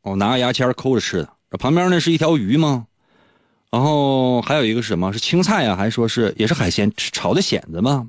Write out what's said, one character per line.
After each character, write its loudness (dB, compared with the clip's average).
我 -4
拿 2
个 0
牙 0
签 0
抠 -2
着 2
吃 -4
的。 -6
这 -8
旁 0
边 2
呢 2
是 0
一 2
条 2
鱼 0
吗？ 0
然 0
后 2
还 -2
有 2
一 0
个 0
是 -6
什 0
么？ -2
是 -6
青 0
菜 2
啊， 0
还 0
说 0
是， 0
也 2
是 2
海 -2
鲜， 0
炒 -4
的 0
蚬 -2
子 -4
吗？ 0